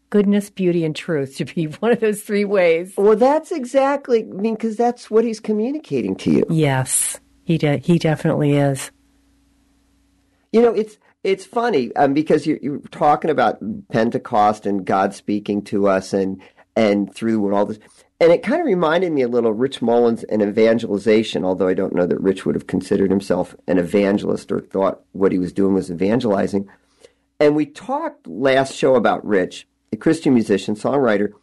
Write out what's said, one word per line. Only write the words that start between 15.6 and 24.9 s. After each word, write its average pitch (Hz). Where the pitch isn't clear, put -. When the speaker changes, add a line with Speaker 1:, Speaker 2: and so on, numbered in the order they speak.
Speaker 2:
to 101
us 95
and, 95
and 101
through 113
and 101
all 101
this. 107
And 165
it 165
kinda 302
reminded 180
me 139
a 123
little, 117
Rich 127
Mullins 117
and 107
evangelization, 110
although 92
I 92
don't 95
know 87
that -
Rich 95
would -
have -
considered 95
himself 92
an 90
evangelist 95
or 92
thought -